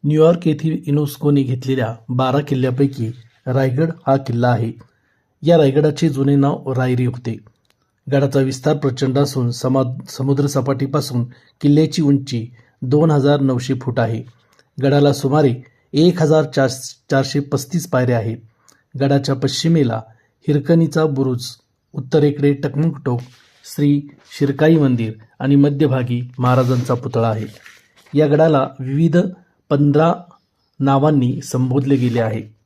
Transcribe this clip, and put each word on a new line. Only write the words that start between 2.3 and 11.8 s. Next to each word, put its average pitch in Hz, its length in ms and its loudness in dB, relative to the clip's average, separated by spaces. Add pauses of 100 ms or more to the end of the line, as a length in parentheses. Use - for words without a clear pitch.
किल्ल्यापैकी 131 720 -2 (340)
रायगड 131 440 0 (160)
हा 135 100 4
किल्ला 123 320 -2
आहे. 117 240 -2 (680)
या 165 160 4
रायगडाचे 147 500 2
जुने 139 280 2
नाव 139 360 0
रायरी 127 340 0
होते. 120 300 -6 (760)
गडाचा 139 280 2
विस्तार 135 360 -2
प्रचंड 131 420 -2
असून 127 320 0
समा-, 131 580 -2
समुद्रसपाटीपासून 135 1160 -2 (360)
किल्ल्याची 151 420 2